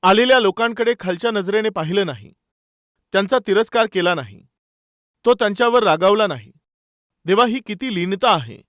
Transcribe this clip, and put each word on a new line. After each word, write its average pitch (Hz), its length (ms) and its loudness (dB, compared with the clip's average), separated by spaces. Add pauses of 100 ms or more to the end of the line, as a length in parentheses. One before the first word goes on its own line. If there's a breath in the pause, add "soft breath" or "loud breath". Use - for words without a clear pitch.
आलेल्या 240 360 4
लोकांकडे 226 600 0
खालच्या 185 300 -4
नजरेने 214 380 -2
पाहिलं 190 380 -4
नाही, 107 260 -14 (800)
त्यांचा 202 320 0
तिरस्कार 220 460 0
केला 175 220 0
नाही, 104 260 -12 (840)
तो 247 100 4
त्यांच्यावर 233 480 0
रागावला 196 440 2
नाही. 127 260 -10 (760)
देवा, 202 200 2
ही 240 200 -4
किती 214 280 -8
लीनता 185 380 0
आहे 123 240 -4 (120)